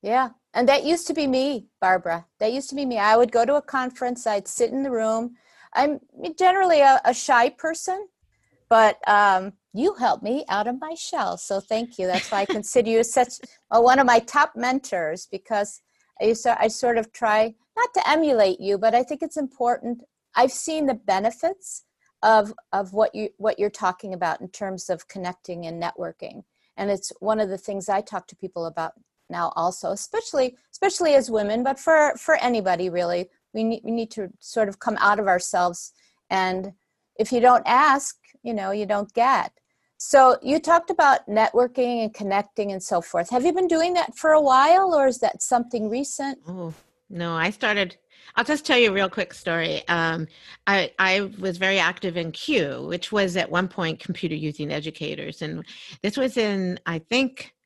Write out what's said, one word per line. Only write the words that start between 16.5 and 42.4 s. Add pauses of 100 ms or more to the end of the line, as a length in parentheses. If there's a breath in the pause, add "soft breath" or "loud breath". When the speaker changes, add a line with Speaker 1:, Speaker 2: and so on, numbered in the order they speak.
Speaker 1:
I
sort
of
try (220)
not
to
emulate
you,
but
I
think
it's
important. (320)
I've
seen
the
benefits (380)
of, (200)
of
what
you,
what
you're
talking
about
in
terms
of
connecting
and
networking. (320)
And
it's
one
of
the
things
I
talk
to
people
about (380)
now
also,
especially, (140 soft breath)
especially
as
women,
but
for,
for
anybody
really, (240)
we
need,
we
need
to (100)
sort
of
come
out
of
ourselves. (380)
And (460)
if
you
don't
ask, (260)
you
know,
you
don't
get. (460)
So
you
talked
about
networking
and
connecting